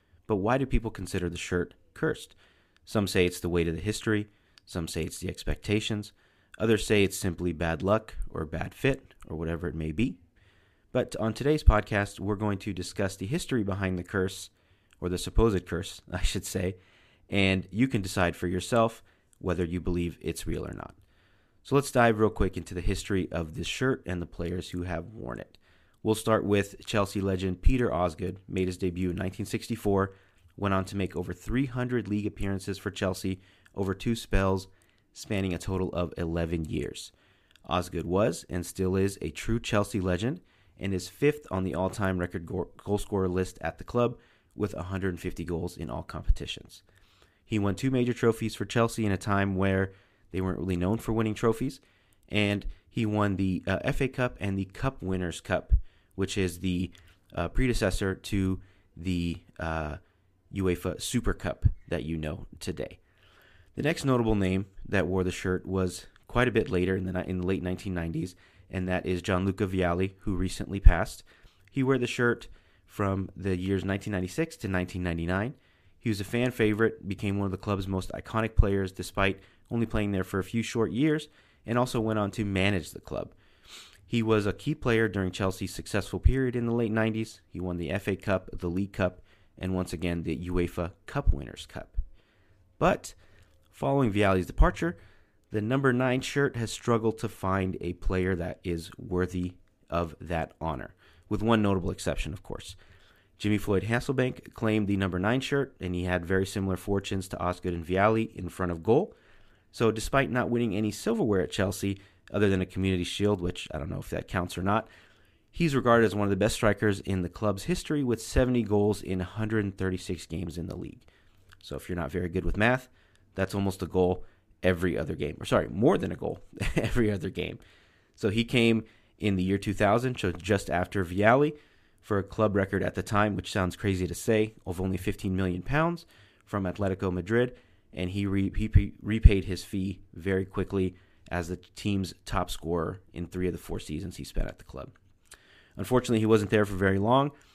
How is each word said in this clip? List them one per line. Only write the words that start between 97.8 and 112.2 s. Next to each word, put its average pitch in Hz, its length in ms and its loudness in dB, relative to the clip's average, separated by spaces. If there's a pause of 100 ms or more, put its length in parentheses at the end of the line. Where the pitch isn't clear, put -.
a 87 140 -4
player 92 420 2
that 85 260 -6
is 85 340 -4
worthy 90 580 -2 (360)
of 85 300 -2
that 82 400 -4
honor, 71 340 -6 (340)
with 101 140 -2
one 110 180 4
notable 95 300 2
exception, - 420 -4
of - 120 -14
course. - 320 -12 (600)
Jimmy 104 200 0
Floyd 98 280 0
Hasselbank 127 720 -2
claimed 110 340 0
the 101 80 2
number 92 240 0
nine 113 200 2
shirt, 139 380 -2
and 90 160 -4
he 87 80 -2
had 90 240 0
very 95 180 2
similar 95 320 -2
fortunes 98 520 -2
to - 120 -10
Osgood 90 320 -2
and 85 140 -6
Vialli 107 480 2
in 90 140 -8
front 90 240 -2
of 82 100 -6
goal. 135 320 4 (560)
So 113 220 2
despite 135 360 0
not 113 220 0
winning 117 240 0
any 107 160 0
silverware 127 520 0
at 71 100 -4
Chelsea, 98 480 -2 (320)